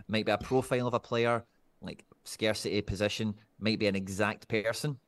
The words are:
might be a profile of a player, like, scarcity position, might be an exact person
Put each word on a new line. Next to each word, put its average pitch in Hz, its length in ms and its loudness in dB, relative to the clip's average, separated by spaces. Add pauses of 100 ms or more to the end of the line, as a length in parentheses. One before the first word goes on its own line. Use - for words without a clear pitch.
might 107 200 0
be 107 40 4
a 104 60 4
profile 127 500 0
of 117 60 0
a 117 60 2
player, 117 460 0 (360)
like, - 240 -14 (200)
scarcity 104 560 0
position, 104 520 0 (260)
might 107 200 0
be 107 80 4
an 98 80 2
exact 98 520 -2
person 113 600 -2